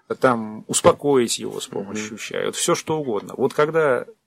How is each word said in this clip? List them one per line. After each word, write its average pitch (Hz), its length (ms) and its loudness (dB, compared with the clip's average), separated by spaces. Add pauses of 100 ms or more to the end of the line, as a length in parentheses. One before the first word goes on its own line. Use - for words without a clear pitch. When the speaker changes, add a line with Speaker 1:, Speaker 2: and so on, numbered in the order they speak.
(200)
Speaker 1:
там, 110 480 0
успокоить 143 720 4
его 104 220 -8
с - 60 -8
помощью 107 460 -8
Speaker 2:
Мгм. 104 60 -12
Speaker 1:
чая, - 280 -6
вот 98 100 -4
всё - 180 0
что 156 240 -2
угодно. 101 380 -4
Вот 131 160 0
когда 151 540 2 (200)